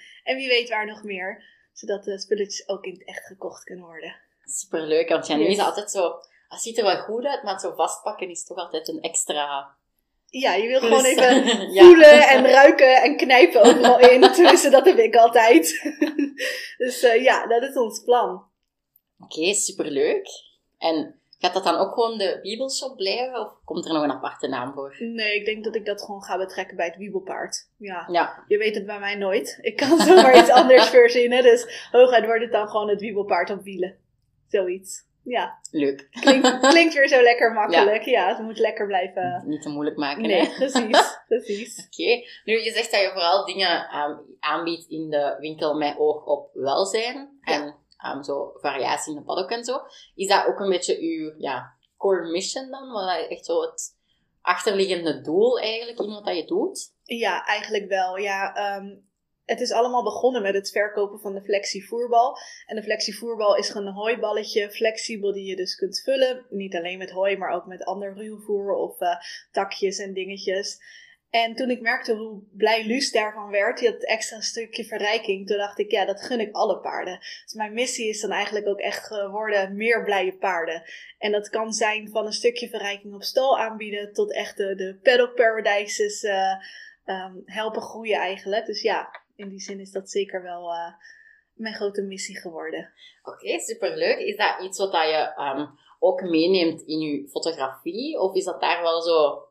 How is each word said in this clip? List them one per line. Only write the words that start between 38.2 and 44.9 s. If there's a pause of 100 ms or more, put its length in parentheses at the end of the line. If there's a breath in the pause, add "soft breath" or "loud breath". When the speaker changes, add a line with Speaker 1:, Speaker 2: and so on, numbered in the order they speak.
Speaker 1:
het
moet
lekker
blijven.
Speaker 2:
Niet
te
moeilijk
maken,
Speaker 1:
Nee,
Speaker 2:
hè?
Speaker 1:
precies,
Speaker 2:
<laughs>
Speaker 1:
precies.
Speaker 2:
Oké. (220 loud breath)
Nu,
je
zegt
dat
je
vooral
dingen,
ehm, (240)
aanbiedt
in